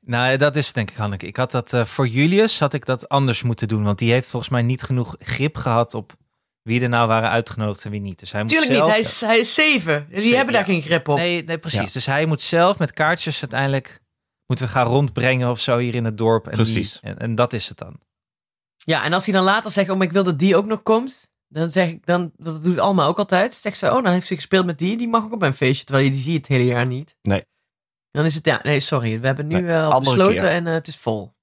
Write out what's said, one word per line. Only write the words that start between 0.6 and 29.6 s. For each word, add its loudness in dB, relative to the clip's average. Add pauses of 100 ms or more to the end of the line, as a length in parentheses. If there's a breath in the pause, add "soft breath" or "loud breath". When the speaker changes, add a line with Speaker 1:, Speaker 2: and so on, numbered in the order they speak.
Speaker 1:
het -6
denk -2
ik, -18
Hanneke. -4
Ik -12
had -2
dat, -4
eh, 2
voor -2
Julius 2
had 0
ik -6
dat -4
anders 0
moeten -2
doen, 0
want 0
die 2
heeft 2
volgens -6
mij 2
niet 0
genoeg -4
grip -4
gehad 0
op -8 (500)
wie 0
er 0
nou 4
waren 2
uitgenodigd -2
en -8
wie -8
niet. -10
Dus -16
hij -4
moet -2
Speaker 2:
Tuurlijk 2
Speaker 1:
zelf 4
Speaker 2:
niet, 4
hij 2
is, -2
hij 4
is 0
zeven. 2
Die -6
Speaker 1:
Zeven, 4
Speaker 2:
hebben 0
daar 2
Speaker 1:
ja. 0
Speaker 2:
geen 0
grip 0
op. 4
Speaker 1:
Nee, 0
nee, -6
precies. -4
Speaker 3:
Ja. -4
Speaker 1:
Dus -6
hij 0
moet 0
zelf 2
met -2
kaartjes -2
uiteindelijk -4 (460)
moeten -2
we -6
gaan 2
rondbrengen 0
of -4
zo 0
hier -2
in -2
het -4
dorp. 2
En -10
Speaker 3:
Precies. 0
Speaker 1:
die, -12
en, -12
en -6
dat 0
is -6
het -16
dan. -18 (760)
Speaker 2:
Ja, -2
en 0
als 0
hij -2
dan 4
later 0
zegt, 0
"Oh, 0
maar 2
ik -4
wil 2
dat 0
die 4
ook 2
nog -4
komt," -2 (160)
dan -4
zeg 2
ik, -10
dan, 0
dat -10
doet 2
Alma 2
ook 0
altijd, 0
zegt -8
ze, -2
"Oh, 2 (100)
nou 2
heeft 2
ze -4
gespeeld 0
met -4
die, -2
die -4
mag 0
ook -10
op -6
mijn 2
feestje," 0
terwijl 2
je 2
die -4
ziet -2
het -4
hele 2
jaar 2
niet. -8
Speaker 3:
Nee. 0 (680)
Speaker 2:
Dan 0
is 2
het, -6
ja, 2
nee, 2
sorry, -2
we -2
hebben -2
nu, 0